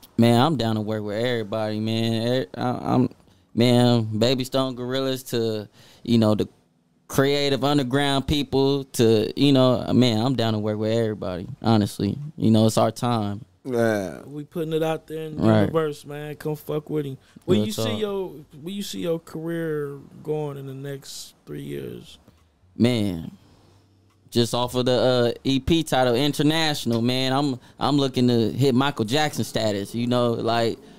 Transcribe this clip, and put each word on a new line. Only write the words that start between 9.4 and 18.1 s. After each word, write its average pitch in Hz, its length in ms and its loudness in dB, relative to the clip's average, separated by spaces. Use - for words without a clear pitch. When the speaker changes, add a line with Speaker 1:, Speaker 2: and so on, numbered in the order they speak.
Speaker 1:
know, 127 400 4
man, 113 320 4
I'm 135 100 0
down 113 200 0
to 107 40 0
work 107 200 -2
with 107 180 0
everybody, 98 500 -4
honestly. 104 560 2
You 110 140 2
know, 110 160 6
it's 110 120 2
our 110 120 4
time. 110 540 -4
Speaker 2:
Yeah. 110 600 -2
Speaker 3:
We 147 200 -14
putting 160 280 -8
it 156 100 0
out 160 260 -4
there 160 180 -10
in 156 100 -12
the - 60 -4
Speaker 1:
Right. 107 200 4
Speaker 3:
universe, 151 440 -2
man. 147 300 -10
Come 151 200 -6
fuck 151 320 -8
with 151 160 -2
him. 135 140 -10
Where - 120 2
Speaker 1:
Real 104 100 0
Speaker 3:
you 220 60 -6
see 220 120 -4
Speaker 1:
talk. 214 160 -4
Speaker 3:
your, 196 280 -4